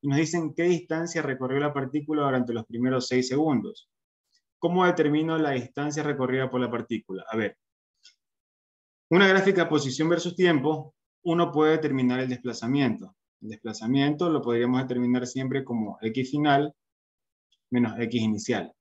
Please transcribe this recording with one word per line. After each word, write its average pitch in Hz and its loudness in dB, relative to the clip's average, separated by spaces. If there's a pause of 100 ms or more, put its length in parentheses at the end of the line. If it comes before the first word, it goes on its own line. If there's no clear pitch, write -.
y 139 -4
nos 139 2
dicen, 160 0
"¿Qué 170 -2
distancia 165 -2
recorrió 131 -2
la 147 0
partícula 147 -2
durante 123 0
los 113 -4
primeros 123 -2
seis 127 0
segundos?". 135 -2 (680)
¿Cómo 180 2
determino 156 2
la 151 0
distancia 143 -4
recorrida 131 -2
por 127 -2
la 120 -2
partícula? 110 -6
A 110 -4
ver, 104 -4 (1500)
una 190 8
gráfica 190 4
posición 151 0
versus 170 0
tiempo, 156 2 (280)
uno 170 0
puede 156 4
determinar 135 2
el 127 -2
desplazamiento. 120 -2 (280)
El 107 -12
desplazamiento 139 -2
lo 147 2
podríamos 120 0
determinar 123 -2
siempre 131 -4
como 113 -6
X 117 -4
final 147 2 (960)
menos 120 0
X 117 -2
inicial. 107 -2